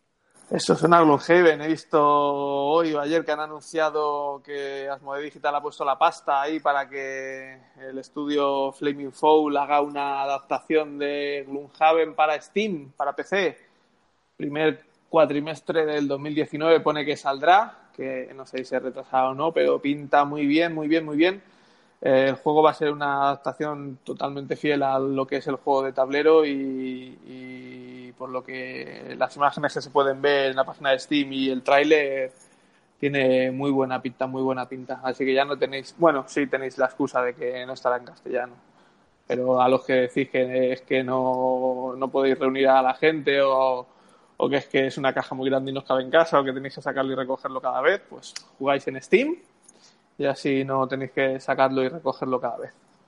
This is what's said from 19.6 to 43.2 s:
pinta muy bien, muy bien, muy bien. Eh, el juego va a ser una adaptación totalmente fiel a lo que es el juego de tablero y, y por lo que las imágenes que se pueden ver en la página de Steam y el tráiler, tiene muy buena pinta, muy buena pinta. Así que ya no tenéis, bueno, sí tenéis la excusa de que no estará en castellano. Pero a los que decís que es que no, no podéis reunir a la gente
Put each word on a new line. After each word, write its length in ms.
pinta 440
muy 200
bien, 300
muy 120
bien, 180
muy 120
bien. 240
Eh, 260
el 80
juego 260
va 100
a 40
ser 160
una 320
adaptación 800
totalmente 540
fiel 260
a 160
lo 260
que 120
es 100
el 80
juego 260
de 120
tablero 520
y, 800
y 880
por 180
lo 140
que 720
las 200
imágenes 360
que 80
se 80
pueden 320
ver 300
en 60
la 80
página 260
de 80
Steam 320
y 180
el 140
tráiler, 680
tiene 520
muy 200
buena 300
pinta, 260
muy 140
buena 260
pinta. 360
Así 220
que 80
ya 120
no 120
tenéis, 400
bueno, 300
sí 200
tenéis 300
la 100
excusa 340
de 120
que 320
no 80
estará 240
en 80
castellano. 480
Pero 360
a 80
los 160
que 80
decís 360
que 440
es 80
que 220
no, 920
no 120
podéis 280
reunir 300
a 140
la 120
gente 480